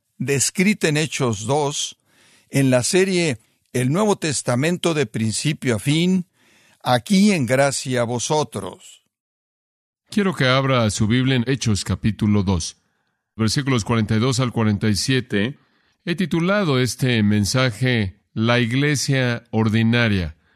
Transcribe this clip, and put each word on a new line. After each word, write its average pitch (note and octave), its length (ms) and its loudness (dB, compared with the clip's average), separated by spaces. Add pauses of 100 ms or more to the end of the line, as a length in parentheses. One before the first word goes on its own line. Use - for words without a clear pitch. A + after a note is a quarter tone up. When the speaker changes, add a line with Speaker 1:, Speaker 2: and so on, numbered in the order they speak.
(180)
Speaker 1:
descrita F3 680 0
en D3 100 2
Hechos A#2 480 -2
dos, C#3+ 500 -4 (540)
en C#3 180 2
la B2 140 2
serie F3+ 560 0 (340)
El B2+ 180 0
Nuevo G3+ 260 2
Testamento D#3+ 760 -2
de D3 140 0
principio A#2 680 -2
a - 20 -4
fin, E3+ 480 0 (560)
aquí F#3+ 500 4
en D3+ 140 0
Gracia C3 560 0
a - 20 2
Vosotros. A#2 960 -6 (1120)
Speaker 2:
Quiero G3 240 0
que C3+ 120 0
abra C3 440 2
su G#2+ 160 -2
Biblia B2+ 300 2
en - 100 0
Hechos A2+ 380 -2
capítulo G#2 580 0
dos, F2+ 340 -2 (580)
versículos B2 480 0
cuarenta A2+ 320 0
y A2+ 40 2
dos B2 220 0
al B2 120 -2
cuarenta A2 380 0
y G#2 40 2
siete. B2+ 640 -2 (460)
He E3+ 120 -4
titulado E3+ 640 0
este B2 440 0
mensaje G#2+ 1000 0 (140)
La A#2+ 260 2
Iglesia C3 920 0
Ordinaria, A2 840 2 (200)